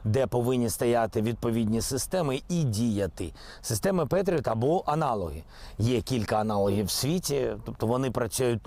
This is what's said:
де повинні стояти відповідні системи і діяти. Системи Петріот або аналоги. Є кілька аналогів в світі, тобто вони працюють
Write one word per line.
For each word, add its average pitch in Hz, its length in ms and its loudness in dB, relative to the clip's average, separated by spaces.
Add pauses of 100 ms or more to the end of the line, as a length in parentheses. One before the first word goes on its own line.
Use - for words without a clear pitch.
де 113 240 2
повинні 123 420 2
стояти 117 520 2
відповідні 113 600 0
системи 143 680 -2
і 175 140 0
діяти. 101 680 -2 (280)
Системи 175 440 0
Петріот 170 420 0
або 123 380 2
аналоги. 110 580 -2 (340)
Є 113 240 2
кілька 110 360 0
аналогів 104 480 2
в 90 60 -4
світі, 139 640 -2 (100)
тобто 117 220 -4
вони 127 240 0
працюють 120 560 0